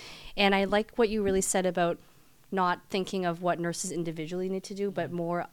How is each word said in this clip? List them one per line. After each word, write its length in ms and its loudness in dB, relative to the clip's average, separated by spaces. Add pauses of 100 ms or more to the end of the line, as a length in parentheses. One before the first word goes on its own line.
(360)
And 180 4
I 100 4
like 300 0
what 140 4
you 160 0
really 160 4
said 260 2
about 320 2 (540)
not 360 2
thinking 380 -2
of 160 -2
what 160 2
nurses 320 -4
individually 580 -4
need 160 -2
to 100 -12
do, 180 -2
but 180 -4
more 420 -2